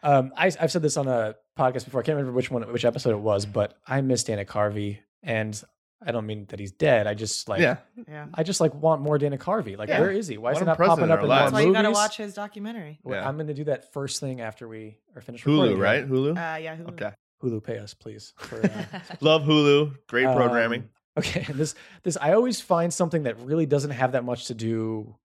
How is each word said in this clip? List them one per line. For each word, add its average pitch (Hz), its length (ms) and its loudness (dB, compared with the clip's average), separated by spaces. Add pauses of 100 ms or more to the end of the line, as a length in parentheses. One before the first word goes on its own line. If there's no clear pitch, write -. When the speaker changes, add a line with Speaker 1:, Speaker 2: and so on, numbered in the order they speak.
Speaker 1:
Um, 135 340 4
I, 170 120 2 (120)
I've 165 120 2
said 175 100 0
this 151 160 0
on 139 100 -2
a 113 280 0 (240)
podcast 127 260 0
before. 131 160 -4
I - 20 -4
can't 156 140 0
remember 131 180 -4
which 123 140 0
one, 120 140 -4 (100)
which 120 100 -2
episode 120 280 2
it 107 80 0
was, 104 260 0
but 104 320 -2 (100)
I 131 140 0
miss 131 220 0
Dana 101 220 -4
Carvey, 104 520 -2 (240)
and 107 420 -4 (400)
I - 80 -6
don't 117 140 -4
mean 107 240 -10
that 107 100 -12
he's 98 120 -12
dead. 123 340 2
I 104 80 -2
just, 107 340 -6
like, 107 140 0
Speaker 2:
Yeah. 127 160 2 (300)
Speaker 3:
Yeah. 151 260 -16
Speaker 1:
I - 80 -4
just, 170 200 -2
like, 160 120 2
want 151 300 0
more 151 160 0
Dana 139 180 -2
Carvey. 147 400 -6
Like, 104 120 -8
Speaker 3:
Yeah. - 100 0
Speaker 1:
where 190 100 4
is 196 180 -4
he? 113 120 -10
Why 117 100 -2
is 143 60 0
Speaker 2:
Want - 20 0
Speaker 1:
he 170 60 0
Speaker 2:
him 165 60 0
Speaker 1:
not 160 100 2
popping 175 80 6
Speaker 2:
present 165 160 6
in 165 80 4
Speaker 1:
up 165 80 6
Speaker 2:
our - 40 0
Speaker 1:
in 143 60 0
Speaker 2:
lives. 135 100 6
Speaker 1:
more 131 120 4
Speaker 3:
That's - 20 -2
why 131 140 4
you 190 60 8
gotta 214 160 4
Speaker 1:
movies? 214 80 2
Speaker 3:
watch 214 200 2
his 208 160 -10
documentary. 208 680 -12
Speaker 1:
Well, 104 180 -6
Speaker 2:
Yeah. 107 80 -4
Speaker 1:
I'm 147 80 -6
gonna 151 160 -6
do 147 120 -6
that 143 280 -4
first 139 260 -6
thing 131 220 -8
after 113 260 -12
we 110 300 -16 (180)
are 120 60 -20
finished 120 240 -12
Speaker 2:
Hulu, 139 60 4
Speaker 1:
recording 135 240 4
here. 95 80 0
Speaker 2:
right? 123 260 2
Hulu? 135 220 2
Speaker 3:
Uh, 165 260 -4
yeah, 160 200 -12
Hulu. 165 160 -14
Speaker 2:
Okay. 104 180 -8 (320)
Speaker 1:
Hulu, 113 200 -4
pay 117 140 -8
us, 104 160 -14
please, 107 440 -20
for, - 280 -14
uh, 196 340 -4
Speaker 2:
<laughs> - 220 -18
Love 156 220 6
Hulu. 147 540 4 (100)
Great 123 180 2
Speaker 1:
um, 131 100 4
Speaker 2:
programming. 120 540 2 (260)
Speaker 1:
okay, - 340 -2
<laughs> 151 40 -6
this, 151 220 -4 (260)
this, 170 180 -4
I 147 140 4
always 233 260 2
find 170 320 2
something 170 320 0
that 113 180 -2
really 151 260 0
doesn't 143 240 2
have 127 220 0
that 127 100 0
much 123 240 -6
to 123 80 -6
do 110 680 -4